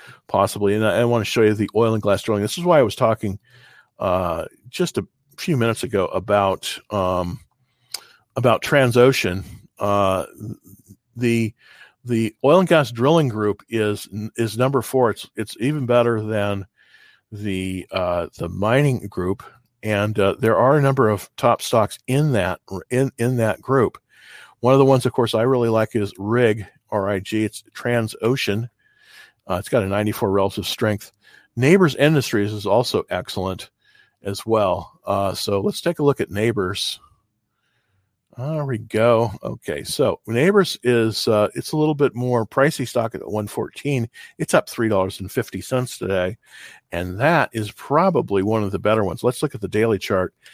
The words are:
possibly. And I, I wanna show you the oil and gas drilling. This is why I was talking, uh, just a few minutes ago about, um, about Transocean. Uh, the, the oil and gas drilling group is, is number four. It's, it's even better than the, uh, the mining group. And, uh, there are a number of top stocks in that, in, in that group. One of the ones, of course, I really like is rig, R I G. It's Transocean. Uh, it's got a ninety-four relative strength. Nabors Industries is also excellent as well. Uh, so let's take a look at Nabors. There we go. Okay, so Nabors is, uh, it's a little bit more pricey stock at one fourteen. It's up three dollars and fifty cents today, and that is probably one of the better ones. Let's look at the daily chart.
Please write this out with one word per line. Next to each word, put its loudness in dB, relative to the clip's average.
possibly. 0
And 0
I, 2
I 2
wanna 0
show 0
you 6
the -2
oil 2
and -2
gas 0
drilling. -2
This -4
is -8
why 4
I 6
was 0
talking, -2
uh, -2
just -4
a -4
few -2
minutes 0
ago 0
about, 0
um, -2
about 2
Transocean. 4
Uh, 0
the, 0
the -2
oil 6
and 0
gas 4
drilling 2
group -2
is, -2
is -2
number 0
four. 0
It's, -8
it's -8
even -2
better 2
than -4
the, -6
uh, -4
the -6
mining 0
group. -4
And, -2
uh, 2
there 2
are 4
a 2
number 4
of -2
top 2
stocks 0
in 0
that, 0
in, 0
in 0
that 0
group. 0
One 4
of 6
the 6
ones, 4
of -2
course, 0
I 2
really 2
like 0
is -2
rig, 0
R -2
I -2
G. -2
It's -6
Transocean. -2
Uh, -4
it's -8
got 2
a -2
ninety-four 0
relative 0
strength. -4
Nabors 4
Industries 2
is -8
also 2
excellent -6
as -8
well. 0
Uh, -2
so -2
let's -4
take -2
a 0
look 2
at -4
Nabors. -4
There -6
we -2
go. 2
Okay, -8
so 0
Nabors 2
is, 2
uh, 4
it's -8
a -4
little 2
bit 0
more -2
pricey 0
stock -4
at -12
one -4
fourteen. -4
It's -4
up 2
three -2
dollars 0
and -10
fifty -6
cents -4
today, -2
and -6
that 0
is -6
probably 0
one 0
of -4
the -4
better 0
ones. -4
Let's -2
look -4
at -12
the -6
daily 0
chart. -2